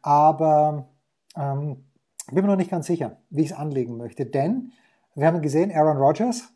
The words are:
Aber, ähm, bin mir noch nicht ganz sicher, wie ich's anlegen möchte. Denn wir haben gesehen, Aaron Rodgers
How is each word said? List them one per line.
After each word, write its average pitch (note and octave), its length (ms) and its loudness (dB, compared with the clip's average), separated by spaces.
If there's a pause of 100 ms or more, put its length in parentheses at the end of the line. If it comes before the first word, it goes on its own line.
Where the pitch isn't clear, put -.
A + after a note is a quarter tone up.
Aber, D3+ 840 2 (460)
ähm, C#3 500 -6 (460)
bin F3+ 140 0
mir G3+ 60 2
noch G3 60 4
nicht F#3 140 -2
ganz E3+ 160 -4
sicher, D#3 320 -4 (120)
wie D3 120 0
ich's D3+ 100 -2
anlegen C3+ 440 -6
möchte. A#2+ 300 -10
Denn D#3+ 460 -2 (420)
wir D3 140 0
haben E3+ 120 0
gesehen, D#3 340 0
Aaron D#3 240 4
Rodgers G3+ 580 0